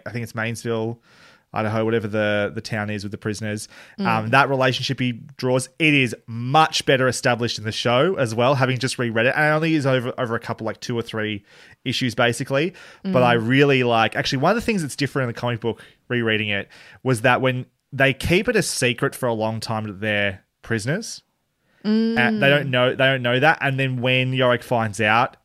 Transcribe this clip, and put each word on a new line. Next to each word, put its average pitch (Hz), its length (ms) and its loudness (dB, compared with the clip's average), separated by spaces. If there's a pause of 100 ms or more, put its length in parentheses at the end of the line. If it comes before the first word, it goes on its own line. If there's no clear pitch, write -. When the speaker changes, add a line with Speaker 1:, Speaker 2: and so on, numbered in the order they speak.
Speaker 1:
I 104 60 -12
think 120 100 -8
it's - 140 -12
Maysville, 113 640 -4 (520)
Idaho, 110 320 -2
whatever 110 220 0
the, 104 480 0
the 110 60 -8
town 104 300 -6
is 104 120 -6
with 101 80 -10
the 104 80 -12
prisoners. 107 480 -6 (320)
Speaker 2:
Mm. 196 80 -2
Speaker 1:
Um, 110 220 0
that 131 220 6
relationship 131 500 0
he 123 120 0 (260)
draws, 127 400 -2
it 156 160 4
is 127 200 2 (120)
much 127 580 0
better 131 240 4
established 120 500 0
in 110 60 -12
the 110 80 -4
show 131 440 2
as 113 180 -2
well, 123 220 4
having 127 220 0
just 123 200 -4
reread 113 280 0
it. 131 80 2
And 151 120 2
it - 100 2
only 160 180 0
is 139 120 0
over, 127 320 0
over 117 160 -2
a 117 60 -4
couple, 113 260 -6
like, 104 140 -8
two 120 160 -6
or 113 60 -2
three 107 400 -6 (440)
issues, 127 280 -2
basically. 135 600 0 (280)
But 185 200 2
Speaker 2:
Mm. 123 40 6
Speaker 1:
I 120 60 6
really 131 500 4
like, 113 320 2
actually, 135 260 -2
one 165 100 2
of 226 60 2
the 226 60 -4
things 202 200 -2
that's 139 140 -6
different 131 340 -2
in 110 40 -8
the - 60 -12
comic 120 200 -4
book, 113 220 -4 (260)
rereading 110 420 -2
it, 101 180 -4 (340)
was 123 200 0
that 127 180 4
when 127 240 -2 (300)
they 135 180 2
keep 175 360 0
it 247 60 0
a 190 80 2
secret 131 520 -2
for - 120 -6
a 117 60 0
long 110 260 -4
time 107 260 -6
that 101 160 -10
they're 101 440 -2 (160)
prisoners, 127 600 -6 (640)
Speaker 2:
Mm. 226 340 0
Speaker 1:
and 120 240 2
they 139 80 6
don't 139 200 2
know, 127 200 2
they - 140 0
don't 131 180 2
know 123 160 0
that. 151 220 4
And 135 180 -2
then 127 240 -2
when 127 300 0
Yorick 123 320 2
finds 113 360 -2
out, 113 440 4